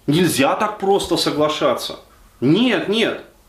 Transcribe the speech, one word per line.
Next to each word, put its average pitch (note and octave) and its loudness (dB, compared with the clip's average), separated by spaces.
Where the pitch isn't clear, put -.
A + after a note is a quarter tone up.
нельзя D#3 2
так - -4
просто F#3+ 0
соглашаться. D3+ -2
Нет, F3 2
нет, F#3+ -2